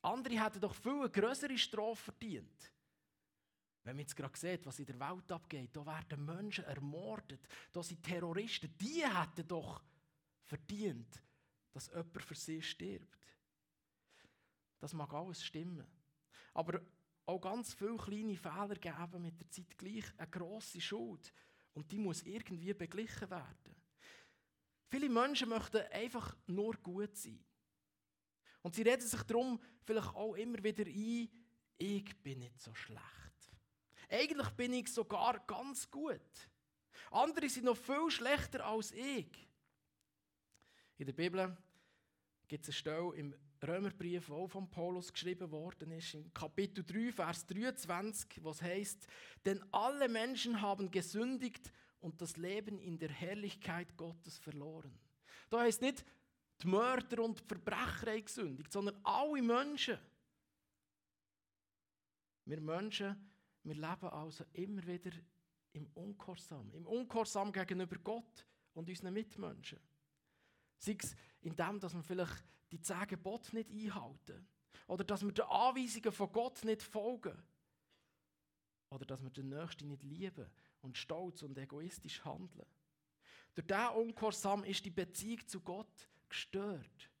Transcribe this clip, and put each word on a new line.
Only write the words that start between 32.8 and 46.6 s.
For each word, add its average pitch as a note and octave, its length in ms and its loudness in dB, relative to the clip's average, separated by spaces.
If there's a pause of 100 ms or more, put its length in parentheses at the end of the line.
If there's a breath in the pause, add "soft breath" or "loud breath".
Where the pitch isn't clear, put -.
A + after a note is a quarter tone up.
Eigentlich C#4 420 4
bin B3 220 0
ich B3 200 0
sogar G#3 540 4
ganz B3+ 440 -4
gut. - 600 -4 (600 loud breath)
Andere D4 380 6
sind B3 160 -2
noch B3 120 8
viel D4+ 340 2
schlechter B3+ 540 2
als G#3+ 280 0
ich. B3 560 -4 (1500 soft breath)
In C#3 80 -4
der C3+ 60 -2
Bibel F3+ 440 2 (880 soft breath)
gibt D3 160 -6
es - 60 -10
eine C#3 60 -2
Stelle D#3+ 420 0
im C#3+ 180 -4 (260)
Römerbrief, F3 680 0
wo D3+ 160 -2
auch F#3+ 40 -6
von F#3+ 220 -6
Paulus F3+ 420 -2
geschrieben F3+ 380 -2
worden D#3 400 -6
ist, E3 240 -6
in D#3 180 -10
Kapitel G3 520 0